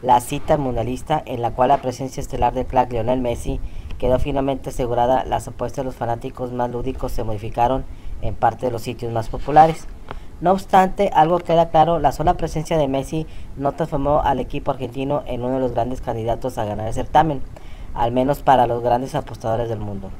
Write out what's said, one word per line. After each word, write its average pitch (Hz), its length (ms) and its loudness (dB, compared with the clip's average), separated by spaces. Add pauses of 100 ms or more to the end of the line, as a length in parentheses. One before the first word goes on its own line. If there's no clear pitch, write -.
la 139 180 6
cita 147 380 0
mundialista 127 680 -2
en 120 160 -6
la 117 100 -2
cual 127 180 2
la 139 80 6
presencia 131 420 -4
estelar 120 340 -2
del 127 140 -2
crack 123 240 0
Lionel 123 300 0
Messi 123 400 -2 (360)
quedó 127 220 2
finalmente 139 520 0
asegurada, 120 520 2
las - 240 -2
apuestas 120 300 -6
de 139 80 -2
los 127 100 -6
fanáticos 123 560 -4
más 123 180 -2
lúdicos 120 440 -4
se 123 100 0
modificaron 117 600 0 (360)
en 110 140 0
parte 117 300 2
de 123 80 0
los 113 80 -4
sitios 117 320 -6
más 113 160 -2
populares. 156 580 4 (540)
No 165 100 4
obstante, 190 600 4
algo 165 260 6
queda 165 300 2
claro, 160 280 4
la 143 140 4
sola 165 220 2
presencia 165 440 -2
de 143 120 2
Messi 135 360 -2 (300)
no 139 160 0
transformó 147 480 0
al 131 220 2
equipo - 300 -4
argentino 135 560 -2
en 123 160 -6
uno 127 100 0
de 131 80 0
los 127 100 0
grandes 120 300 -2
candidatos 117 560 -4
a 113 80 -2
ganar 104 220 -4
el 113 60 -4
certamen, 147 480 2 (520)
al 117 180 0
menos 131 300 2
para 123 260 6
los 117 160 -2
grandes 123 320 2
apostadores 117 540 -2
del 110 100 -4
mundo. 98 300 -6 (100)